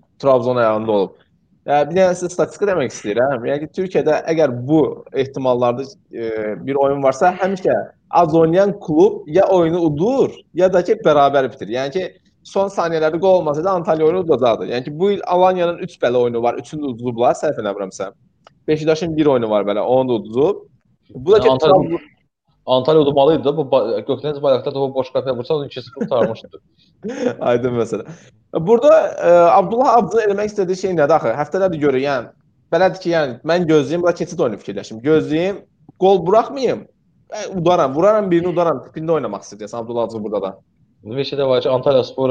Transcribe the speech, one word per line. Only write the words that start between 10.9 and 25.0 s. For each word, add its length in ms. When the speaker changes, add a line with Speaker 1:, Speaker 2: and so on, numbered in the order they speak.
Speaker 1:
bərabər 460
bitir. 240
Yəni 200
ki, 120
son 300
saniyələrdə 460
gol 220
olmasaydı 280
Antalya 360
oyunu 200
udacaqdı. 460
Yəni 160
ki, 120
bu 120
il 160
Alanya'nın 580
üç 160
belə 160
oyunu 260
var, 180
üçünü 240
də 80
uduzublar, 440
səhv 240
eləmirəmsə. 500
Beşiktaşın 500
bir 80
oyunu 240
var 180
belə, 140
onu 280
da 40
uduzub. 500
Bu 160
da 60
Speaker 2:
Yəni 60
Speaker 1:
ki, 80
Speaker 2:
Antalya 240
Speaker 1:
Trabzon 240
Speaker 2:
Antalya 360
udmalıydı 420
da, 140
bu 40
ba-, 440
Gökdəniz 360
Bayraktar 300
topu 240
boş 160